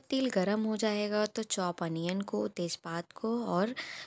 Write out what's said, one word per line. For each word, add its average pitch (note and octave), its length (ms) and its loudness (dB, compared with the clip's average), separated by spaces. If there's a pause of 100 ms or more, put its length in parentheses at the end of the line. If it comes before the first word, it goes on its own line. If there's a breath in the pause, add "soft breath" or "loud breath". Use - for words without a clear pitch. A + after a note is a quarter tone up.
तेल C4 200 2
गरम G3+ 340 2
हो A3 140 0
जाएगा G#3 480 2
तो A3 180 -4
चॉप F3+ 400 -2
अनियन E3+ 380 0
को, G#3 260 -2
तेजपात E3+ 640 -6
को A3+ 340 -2
और G3 300 2 (320 loud breath)